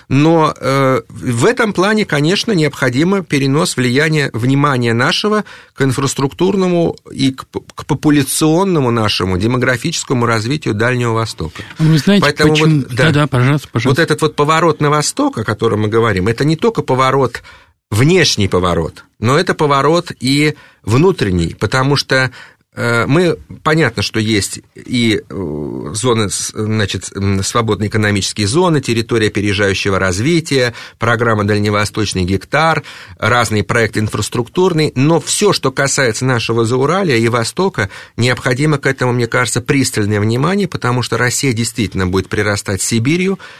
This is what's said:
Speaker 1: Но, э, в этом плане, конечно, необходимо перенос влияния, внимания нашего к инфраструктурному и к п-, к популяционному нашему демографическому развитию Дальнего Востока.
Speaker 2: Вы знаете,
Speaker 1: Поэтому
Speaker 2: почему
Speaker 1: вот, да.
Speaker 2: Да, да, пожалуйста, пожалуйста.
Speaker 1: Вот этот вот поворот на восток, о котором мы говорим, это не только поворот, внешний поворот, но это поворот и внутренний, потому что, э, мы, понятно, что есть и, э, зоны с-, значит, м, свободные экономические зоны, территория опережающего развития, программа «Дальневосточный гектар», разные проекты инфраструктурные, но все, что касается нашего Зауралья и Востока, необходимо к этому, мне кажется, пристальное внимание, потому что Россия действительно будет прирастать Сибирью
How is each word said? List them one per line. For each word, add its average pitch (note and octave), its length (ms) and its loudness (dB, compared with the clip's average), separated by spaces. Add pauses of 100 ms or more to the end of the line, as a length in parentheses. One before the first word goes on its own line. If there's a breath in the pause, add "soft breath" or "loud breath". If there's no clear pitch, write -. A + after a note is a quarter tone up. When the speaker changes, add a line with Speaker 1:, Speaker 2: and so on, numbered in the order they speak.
Speaker 1:
Но, D#3 500 2
э, C3 520 0
в A#2 340 -4
этом A#3 300 0
плане, G3+ 320 0
конечно, D#3 460 0
необходимо D#3 720 0
перенос C#3+ 540 0
влияния, C#3+ 560 0
внимания B2+ 640 2
нашего F#3+ 500 0 (300 loud breath)
к - 80 -4
инфраструктурному E3+ 1120 0 (160)
и C3+ 200 0
к - 160 -16
п-, - 120 -10 (140)
к - 100 -14
популяционному D#3 1080 2
нашему G2+ 460 0
демографическому B2 880 -2
развитию A#2 480 -2
Дальнего A#2+ 400 0
Востока. A2 520 -6 (140)
Speaker 2:
Вы D#3 200 4
знаете, G3 260 4
Speaker 1:
Поэтому D3+ 280 2
Speaker 2:
почему D#3 240 4
Speaker 1:
вот, C3+ 180 -2
да. B2 100 2
Speaker 2:
Да, D#3+ 60 4
да, D3 160 2
пожалуйста, C3+ 440 0
пожалуйста. B2+ 300 0
Speaker 1:
Вот D#3 100 2
этот D3+ 120 -2
вот D3+ 140 -2
поворот D#3+ 440 2
на D3+ 80 2
восток, D3+ 480 0
о A2+ 80 -4
котором A2 380 0
мы G#2+ 60 0
говорим, G#2+ 400 2
это A#2 180 0
не D#3+ 100 2
только A3+ 240 0
поворот, C3 640 0 (480 loud breath)
внешний C#3 580 4
поворот, E2+ 580 -2 (120)
но B2+ 200 2
это F#3 160 0
поворот D3 680 0
и C#3+ 360 0 (260 loud breath)
внутренний, G#2 760 2
потому C3 380 0
что, C3 340 0 (440 loud breath)
э, A#2 320 0
мы, E3 320 2 (240)
понятно, D3+ 400 2
что - 180 -2
есть A2 400 -2 (140)
и, A#2 520 0
э, D2 680 -8
зоны A2 340 0
с-, - 240 -6
значит, G#2+ 640 -4
м, G2 260 -2
свободные G#2+ 460 -2
экономические G#2 580 0
зоны, D3+ 360 2
территория A2+ 460 0
опережающего G2 680 0
развития, B2 760 0 (240 loud breath)
программа A2+ 460 0
«Дальневосточный G#2 800 0
гектар», D3 580 0 (340 loud breath)
разные A2 480 0
проекты A2+ 360 0
инфраструктурные, B2 920 0
но D3+ 240 4
все, G3 360 0
что C3+ 180 -2
касается C3 540 0
нашего A#2 400 0
Зауралья C#3 500 0
и A2+ 120 2
Востока, A#2 600 -2 (300 loud breath)
необходимо B2+ 580 0
к C#3 80 -4
этому, C3 300 0
мне A#2+ 140 0
кажется, B2 340 -2
пристальное G#2+ 580 0
внимание, D3 480 0
потому B2 320 -2
что A#2 160 -4
Россия B2 380 0
действительно G#2+ 520 -2
будет F#2 220 0
прирастать G2+ 540 -4
Сибирью E3+ 560 0 (220 loud breath)